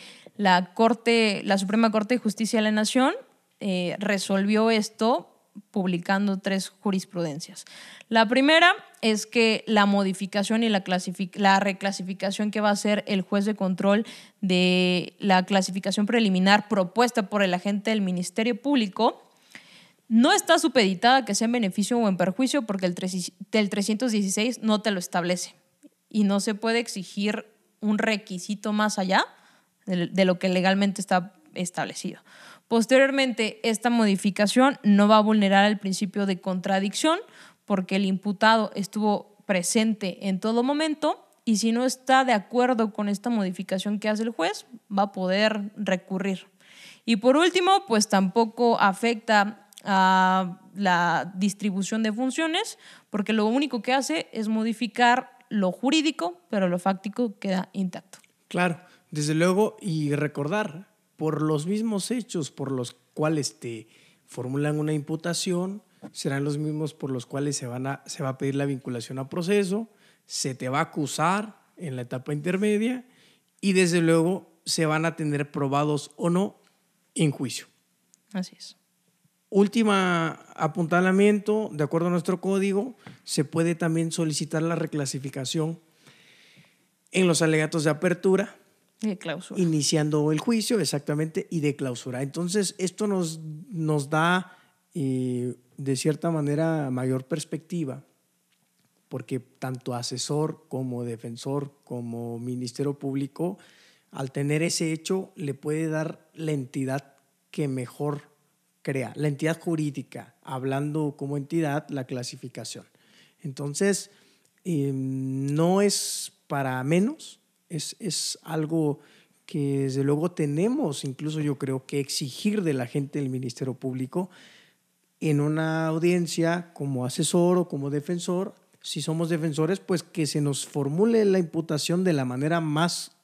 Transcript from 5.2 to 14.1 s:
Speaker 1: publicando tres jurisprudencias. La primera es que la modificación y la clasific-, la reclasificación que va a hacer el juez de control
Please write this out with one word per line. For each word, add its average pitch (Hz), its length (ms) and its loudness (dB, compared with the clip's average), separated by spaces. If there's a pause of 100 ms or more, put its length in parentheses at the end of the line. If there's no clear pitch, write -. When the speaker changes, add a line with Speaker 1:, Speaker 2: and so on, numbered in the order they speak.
Speaker 1:
publicando 190 680 0
tres 190 300 -4
jurisprudencias. 175 960 -6 (460)
La 226 180 4
primera 311 460 6 (260)
es 214 240 0
que 226 420 2
la 208 200 6
modificación 202 760 0
y 226 60 2
la 196 160 0
clasific-, 185 520 -4
la 196 240 6
reclasificación 196 880 -4
que 208 100 -2
va 208 80 2
a 208 40 4
hacer 208 340 0
el 196 160 0
juez 202 240 0
de 214 80 0
control 196 500 2 (380)